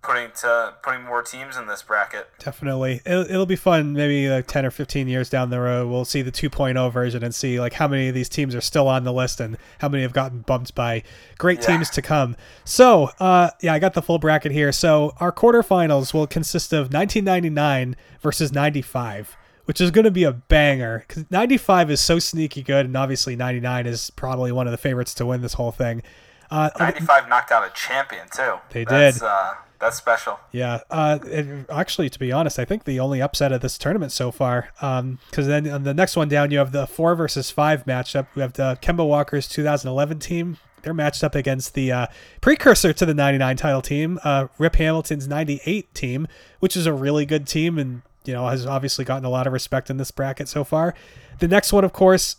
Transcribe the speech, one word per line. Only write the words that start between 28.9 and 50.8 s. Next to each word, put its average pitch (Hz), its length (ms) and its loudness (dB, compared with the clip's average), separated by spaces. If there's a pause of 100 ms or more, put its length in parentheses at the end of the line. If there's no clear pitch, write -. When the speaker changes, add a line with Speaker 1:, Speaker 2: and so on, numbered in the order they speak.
Speaker 2:
did. 113 60 -6
Speaker 1:
uh, 98 280 0 (260)
that's 117 180 0
special. 113 420 -2 (120)
Speaker 2:
Yeah. 123 300 -4 (100)
Uh, 151 260 2 (140)
and 143 400 -6
actually, 160 400 -2
to - 80 -18
be 127 120 -2
honest, 156 280 0
I 123 60 -2
think 214 180 -4
the 135 160 -2
only 135 200 0
upset 139 320 0
of 127 100 -2
this 127 180 -6
tournament 156 320 -2
so 123 200 -4
far, 123 380 -2 (100)
um, 131 380 -4 (140)
'cause 143 160 -2
then 147 200 0
on 143 160 -6
the 139 100 -2
next 180 220 2
one 156 140 0
down, 147 220 2
you 143 80 2
have 131 120 2
the 139 140 -2
four 165 300 0
versus 151 340 -4
five 151 360 0
matchup. 131 500 -4
We 139 80 -2
have 123 100 -6
the 131 280 -2
Kemba 170 240 2
Walker's 147 420 0
two - 160 -4
thousand 147 260 0
eleven 143 300 -2
team. 170 380 -6 (260)
They're 160 100 -6
matched 147 300 -2
up 151 100 -2
against 135 400 -2
the, 131 180 0
uh, 123 160 -2 (340)
precursor 240 520 6
to 180 140 2
the 156 80 2
ninety-nine 135 420 2
title 135 240 0
team, 160 420 -4
uh, 139 240 0 (120)
Rip 160 160 2
Hamilton's 156 520 0
ninety-eight 151 680 -4
team, 135 320 -4 (320)
which 185 180 0
is 170 80 0
a 160 80 2
really 143 320 0
good 147 220 -2
team 160 320 -2
and, 127 240 -6 (200)
you 131 100 -6
know, 123 160 -4
has 127 180 -4
obviously 135 360 -4
gotten 131 220 -6
a 127 60 -4
lot 127 160 0
of 131 40 -2
respect 131 380 -4
in 131 80 -4
this 135 140 -6
bracket 135 360 -6
so 147 160 -4
far. 160 300 0 (460)